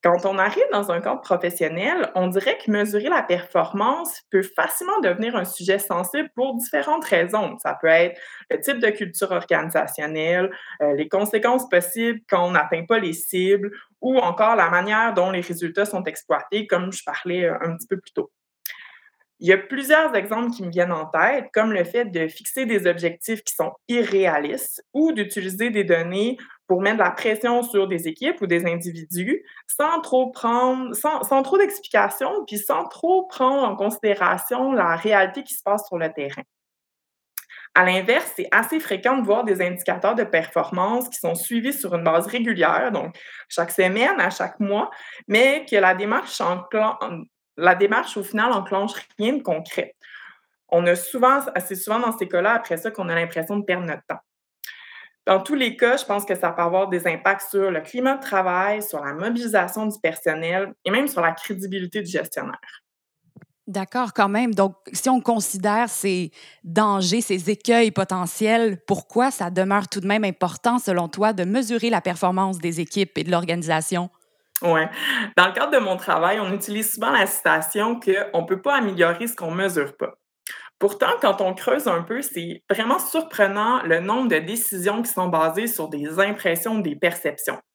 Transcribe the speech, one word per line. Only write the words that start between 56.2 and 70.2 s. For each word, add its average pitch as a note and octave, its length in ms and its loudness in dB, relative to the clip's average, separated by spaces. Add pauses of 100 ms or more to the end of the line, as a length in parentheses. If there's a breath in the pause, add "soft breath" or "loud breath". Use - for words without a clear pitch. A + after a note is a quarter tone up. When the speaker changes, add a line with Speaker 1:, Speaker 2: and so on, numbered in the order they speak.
Speaker 1:
que F#3+ 100 -2
ça F3+ 160 0
peut E3+ 120 -2
avoir F#3 260 2
des F3 180 -2
impacts F#3+ 440 0
sur G3 200 2
le D#3+ 120 -2
climat C4 340 0
de C#4 60 -10
travail, F#3+ 600 0
sur D3 220 -8
la C#3+ 80 -6
mobilisation G#3+ 720 -2
du G#3 160 -4
personnel E3 720 -2 (140)
et F#3 40 -2
même C4 160 2
sur A3+ 140 -2
la E3+ 120 2
crédibilité F#3 680 -8
du F3 100 -10
gestionnaire. - 720 -8 (840)
Speaker 2:
D'accord, G3+ 480 -4
quand G3 160 4
même. A3 240 2
Donc, G3 220 2 (160)
si G#3+ 180 0
on B3+ 100 4
considère G#3 720 0
ces F#3 400 -2 (340 loud breath)
dangers, G3 560 2
ces F#3 300 -2
écueils A#3 400 4
potentiels, G3 960 0
pourquoi A#3 440 0
ça F3 200 -4
demeure F#3+ 380 2
tout G3 120 -6
de F3+ 60 -6
même G#3 180 2